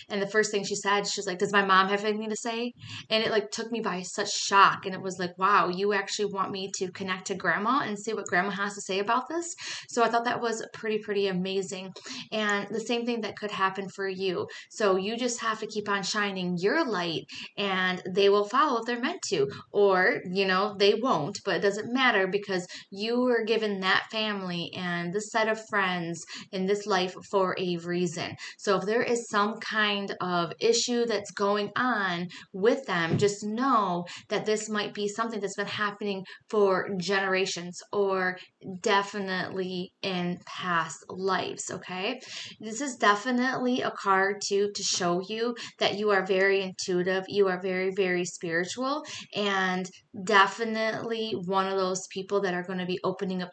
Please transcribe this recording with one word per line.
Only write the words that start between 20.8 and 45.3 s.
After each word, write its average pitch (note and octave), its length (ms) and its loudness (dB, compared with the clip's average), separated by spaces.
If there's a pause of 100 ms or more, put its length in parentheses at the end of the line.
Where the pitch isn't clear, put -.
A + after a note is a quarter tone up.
won't, G#3 500 0
but F#3+ 100 2
it F3+ 60 0
doesn't G#3+ 320 0
matter, A#3 340 4
because F#3 400 -2 (220)
you A3+ 320 0
were A#3+ 240 2
given G#3+ 340 2
that F#3+ 320 2
family G3 640 -2
and F3 380 -4
the G#3 80 0
set A3 260 0
of A3 220 -2
friends F3+ 560 -2 (260)
in F#3+ 140 -2
this G3+ 200 0
life F#3 300 0 (140)
for F#3+ 300 2
a F3+ 180 0
reason. E3 580 -2 (220)
So G3 200 2
if F#3 80 -2
there A3+ 180 2
is A#3+ 260 0
some G#3+ 300 2
kind G#3 600 0
of F3 380 0
issue A#3 460 2
that's G#3 260 -2
going G3+ 440 0
on G3 520 0 (260)
with A#3 320 2
them, E3+ 320 0
just G3+ 260 2
know G#3 640 0 (240)
that G3+ 160 -2
this G#3+ 240 0
might G#3 240 -2
be G#3 140 -2
something A3+ 320 -4
that's G3 160 -4
been G3+ 120 -4
happening G3+ 560 -4 (260)
for G3 480 4
generations F#3 840 0 (120)
or F#3+ 460 2 (440)
definitely F#3+ 1120 -2 (100)
in F3+ 440 -2
past E3 640 -2
lives, F#3 640 -2
okay? F#3+ 480 -6 (400)
This A3 220 -8
is C#4 140 -6
definitely B3 840 2
a A3 100 -2
card, G3 560 2
too, G3+ 260 2
to G3+ 100 -8
show F3+ 440 0
you A#3 280 -2 (240)